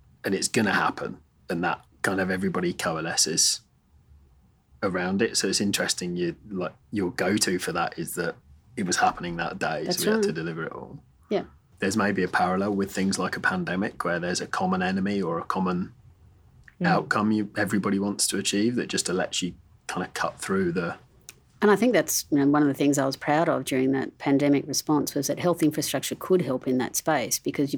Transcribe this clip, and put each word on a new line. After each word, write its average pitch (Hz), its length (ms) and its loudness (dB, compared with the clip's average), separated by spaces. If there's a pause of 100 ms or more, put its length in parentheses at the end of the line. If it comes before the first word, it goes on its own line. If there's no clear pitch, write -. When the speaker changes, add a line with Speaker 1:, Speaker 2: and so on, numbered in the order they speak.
(260)
Speaker 1:
and 98 100 0
it's 82 140 -2
gonna 107 240 2
happen, - 440 -2 (320)
and 87 140 -2
that 85 200 -2 (180)
kind - 180 0
of 92 100 0
everybody 90 440 0
coalesces - 880 0 (1200)
around 92 380 0
it. - 160 0
So 104 100 0
it's 95 140 0
interesting, 90 560 -2
you, 85 180 -2 (140)
like, 92 240 -6 (180)
your 92 200 -2
go-to 95 480 0
for - 120 -6
that 85 260 -2
is 80 180 -8
that - 200 -4 (400)
it - 100 -4
was 87 120 -2
happening 170 400 0
that 175 220 -6
day, 160 260 -2
Speaker 2:
That's 175 180 -2
Speaker 1:
so 202 60 0
we 220 60 4
had 214 80 2
to 196 60 2
Speaker 2:
right. 156 60 -4
Speaker 1:
deliver 165 300 -6
it - 80 -10
all. - 260 -14 (300)
Speaker 2:
Yeah. 202 140 0 (360)
Speaker 1:
There's 98 160 0
maybe 98 280 2
a 90 40 0
parallel 95 480 2
with 98 160 -2
things 95 260 0
like 92 200 -2
a - 20 -6
pandemic, 92 640 -2
where 87 160 0
there's 175 220 -2
a - 60 -8
common 185 340 -2
enemy 190 400 0
or 165 180 -2
a - 60 -8
common 90 480 -2 (880)
Speaker 3:
Mm. 175 60 2
Speaker 1:
outcome - 440 2
you, 107 240 0
everybody 101 440 0
wants 101 260 0
to 98 140 -2
achieve 104 360 0
that 92 120 -2
just - 200 -2
lets 90 360 -2
you 87 100 -4 (320)
kind - 180 -6
of - 120 -10
cut - 240 -4
through 95 320 0
the 85 240 -2 (640)
Speaker 2:
And 202 80 6
I 202 60 8
think 233 180 4
that's, - 380 2
you 147 80 4
know, 139 80 4
one 147 160 6
of 143 40 6
the 135 60 2
things 143 240 4
I 135 80 2
was 135 100 -2
proud 156 320 2
of 131 180 0
during 135 260 2
that - 260 -2
pandemic 143 500 2
response 139 460 0
was 143 140 -2
that 139 120 -2
health 175 220 2
infrastructure 151 540 0
could 185 260 2
help 131 260 -2
in 127 120 2
that - 160 -2
space 143 420 0
because 143 400 -2